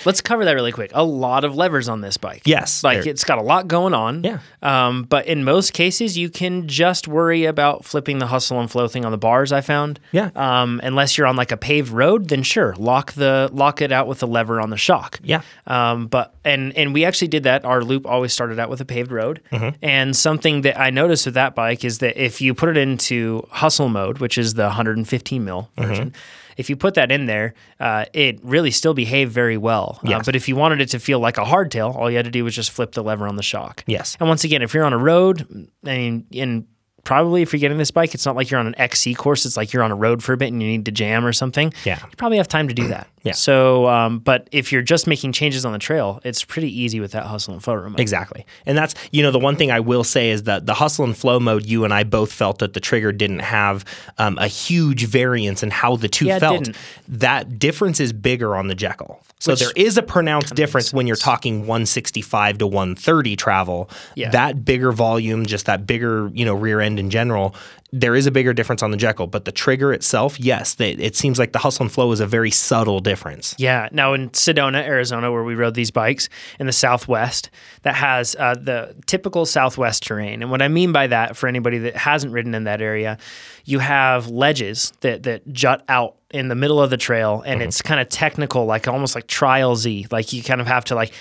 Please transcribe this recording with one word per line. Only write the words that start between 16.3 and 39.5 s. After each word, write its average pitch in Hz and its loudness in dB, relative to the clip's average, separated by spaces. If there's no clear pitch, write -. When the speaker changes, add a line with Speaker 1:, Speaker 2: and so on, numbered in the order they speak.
Speaker 1:
and, 135 0
and 143 -6
we 151 2
actually 180 0
did 147 -2
that. 135 2
Our 123 2
loop 135 -2
always 127 -2
started 117 -4
out 117 -4
with 127 -8
a 135 -10
paved 123 -6
road. 120 -4
Speaker 2:
Mm-hmm. 123 -2
Speaker 1:
And 135 2
something 156 2
that 135 2
I 131 2
noticed 147 2
with 123 -4
that 127 2
bike 117 -2
is 117 -4
that 120 -2
if 127 -2
you 131 2
put 165 2
it 160 2
into 120 0
hustle 151 2
mode, 107 -2
which 127 -2
is 113 0
the 104 2
hundred 110 -2
and 113 -4
fifteen 123 -4
mil 95 -8
Speaker 2:
Mm-hmm. 117 -2
Speaker 1:
version, 107 -4
if 131 -6
you 139 -4
put 190 0
that 139 4
in 139 0
there, 110 -2
uh, 110 0
it 135 0
really 143 2
still 156 2
behaved 127 0
very 117 0
well. 107 -2
Uh, 117 0
Speaker 2:
Yes. 110 -2
Speaker 1:
but 131 0
if 123 -6
you 131 0
wanted 151 2
it 131 -2
to 123 -4
feel 135 0
like 117 0
a 104 0
hardtail, 127 0
all 120 -2
you 120 0
had 120 0
to 120 -10
do 120 -2
was 113 -4
just 117 -4
flip 113 -4
the 117 -6
lever 107 -4
on 101 -6
the 101 -8
shock. - -8
Speaker 2:
Yes. - -4
Speaker 1:
And 165 2
once 160 4
again, 151 2
if 113 -4
you're 156 4
on 143 4
a 120 4
road, 165 2
I 135 -4
mean, 117 -4
and 123 -4
probably 170 2
if 156 -2
you're 151 0
getting 143 2
this 147 0
bike, 165 2
it's - -6
not 135 -2
like 131 -2
you're 131 0
on 113 0
an 120 -6
X 123 0
C 123 0
course. 143 0
It's 120 -2